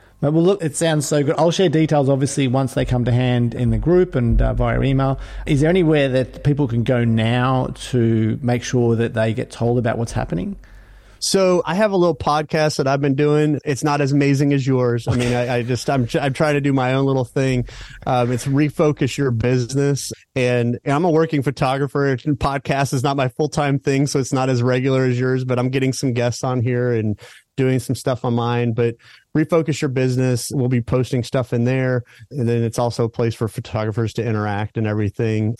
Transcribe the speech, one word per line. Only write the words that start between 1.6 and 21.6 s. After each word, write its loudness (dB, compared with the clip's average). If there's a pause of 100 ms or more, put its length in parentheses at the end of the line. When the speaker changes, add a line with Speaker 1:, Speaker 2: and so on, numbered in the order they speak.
Speaker 1:
details, 2
obviously, 0
once 0
they -2
come 0
to 2
hand 2
in 0
the 2
group 2
and, 2
uh, 2
via 0
email. 0 (260)
Is 2
there 4
anywhere 4
that -2
people 2
can 0
go 2
now 2 (220)
to 2
make -2
sure 2
that -2
they 0
get -6
told 0
about -2
what's -6
happening? -6 (640)
Speaker 2:
So 2
I -2
have 2
a 0
little 4
podcast 0
that 0
I've 2
been 0
doing. 2
It's -4
not 0
as 0
amazing 4
as 0
yours. 0
I 0
mean, 0
I, 0
I 0
just, -2
I'm, 0 (120)
I'm 0
trying 0
to 0
do 0
my 2
own 2
little 0
thing. -2 (400)
Um, 0
it's -4
Refocus 0
Your 0
Business. 0 (240)
And, 0
and 0
I'm 0
a 2
working 2
photographer. -2